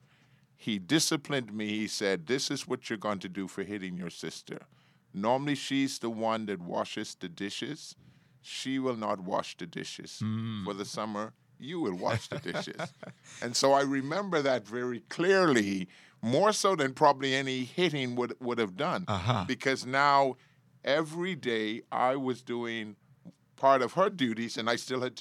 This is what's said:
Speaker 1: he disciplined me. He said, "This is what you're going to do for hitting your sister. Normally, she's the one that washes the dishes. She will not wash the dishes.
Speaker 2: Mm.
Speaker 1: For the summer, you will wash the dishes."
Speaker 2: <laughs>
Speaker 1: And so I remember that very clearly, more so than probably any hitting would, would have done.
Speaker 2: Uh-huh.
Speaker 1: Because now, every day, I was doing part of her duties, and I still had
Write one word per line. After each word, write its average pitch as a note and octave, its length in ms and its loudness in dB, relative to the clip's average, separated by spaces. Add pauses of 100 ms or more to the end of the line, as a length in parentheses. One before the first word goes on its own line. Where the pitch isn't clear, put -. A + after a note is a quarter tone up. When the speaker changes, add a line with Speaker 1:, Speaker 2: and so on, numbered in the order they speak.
(560)
Speaker 1:
he G#2+ 240 -2
disciplined C#3 720 0
me. G#2+ 140 -4 (160)
He G#2 40 -2
said, F#2+ 400 0
"This B2+ 240 0
is C#3 160 -6
what B2+ 120 -2 (100)
you're A2 200 -4
going G2+ 100 -2
to F#2+ 100 -8
do F#2 180 -6
for G2 160 -8
hitting F#2 340 -6
your F2+ 120 -8 (160)
sister. - 340 -12 (540)
Normally, C3 420 0
she's C3+ 440 -2
the A#2 100 -4
one A2 380 -2
that G2+ 140 -4
washes G#2+ 580 -6
the F2+ 100 -8
dishes. G2+ 680 -8 (460)
She - 380 -6
will B2+ 180 0 (100)
not G#2 140 0
wash - 360 -4
the F2+ 100 -8
dishes. - 560 -12
Speaker 2:
Mm. A2 420 -4
Speaker 1:
For G#2 80 -2
the G2 120 -4
summer, G#2+ 480 -6 (260)
you E3 240 -8
will F#2+ 140 -2 (100)
wash A2+ 220 -2
the - 100 -6 (120)
dishes." - 300 -6 (300)
Speaker 2:
<laughs> - 320 -14
Speaker 1:
And A#2+ 120 -6
so C3+ 180 6
I C#3 100 4 (160)
remember E3 500 0
that B2 180 2
very B2 420 -4
clearly, C3+ 800 4 (340)
more D#3 320 6
so G3 220 4
than C#3 180 0
probably C3+ 420 6
any C3 300 0
hitting C#3 520 0
would, A#2+ 220 0
would A#2+ 200 -2
have G2 180 0
done. C#3 300 0
Speaker 2:
Uh-huh. G#2 400 2
Speaker 1:
Because C3 380 -2
now, C#3 500 4 (480)
every D#3+ 520 0
day, A2+ 460 -2 (100)
I B2+ 240 2
was B2+ 280 -2
doing A2+ 520 -6 (600)
part C3+ 260 6
of A#2+ 120 0
her G3 160 4
duties, A#2 480 -2
and A2+ 120 0
I A#2+ 80 4
still B2+ 240 -4
had B2 200 -4